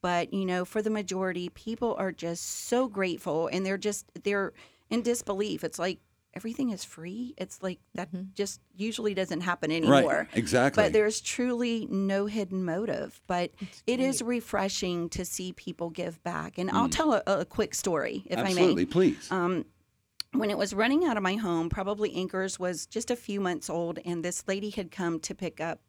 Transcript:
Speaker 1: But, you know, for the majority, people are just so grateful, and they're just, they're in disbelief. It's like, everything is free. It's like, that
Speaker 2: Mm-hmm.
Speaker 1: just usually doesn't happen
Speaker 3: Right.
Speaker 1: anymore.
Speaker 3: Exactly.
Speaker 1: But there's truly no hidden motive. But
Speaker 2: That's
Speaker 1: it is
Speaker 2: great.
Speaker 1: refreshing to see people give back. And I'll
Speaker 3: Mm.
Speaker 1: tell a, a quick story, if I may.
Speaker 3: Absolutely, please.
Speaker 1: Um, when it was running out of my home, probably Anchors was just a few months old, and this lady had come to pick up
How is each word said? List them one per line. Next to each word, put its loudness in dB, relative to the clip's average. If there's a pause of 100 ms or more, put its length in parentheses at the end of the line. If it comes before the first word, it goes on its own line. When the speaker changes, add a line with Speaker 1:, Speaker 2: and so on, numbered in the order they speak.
Speaker 1:
But, 0
you 0
know, 0
for -2
the 0
majority, -2
people -4
are -2
just -6 (240)
so 2
grateful, -2
and 0
they're 0
just, -4 (160)
they're 0 (360)
in 0
disbelief. -2
It's -4
like, -2 (340)
everything -2
is -6
free. -10
It's -8
like, -4 (160)
that -6
Speaker 2:
Mm-hmm. -6
Speaker 1:
just -4 (120)
usually -2
doesn't -2
happen -2
Speaker 3:
Right. 2 (140)
Speaker 1:
anymore. 4
Speaker 3:
Exactly. 4
Speaker 1:
But 4
there's 4
truly -2
no 2
hidden -2
motive. -2
But 0
Speaker 2:
That's -12
Speaker 1:
it 2
is 2
Speaker 2:
great. 0
Speaker 1:
refreshing -2
to -6
see -6
people -8
give -8
back. -6
And -2
I'll 4
Speaker 3:
Mm. 0
Speaker 1:
tell 4
a, 4
a 2
quick -2
story, 0
if -2
I 2
may. 0
Speaker 3:
Absolutely, 6
please. 4
Speaker 1:
Um, 0 (680)
when 2
it 0
was 0
running 4
out 4
of 0
my 2
home, 0
probably -2
Anchors -2
was -4
just -4
a 0
few -4
months -2
old, -2
and -4
this -4
lady -2
had -6
come -2
to -8
pick -8
up -4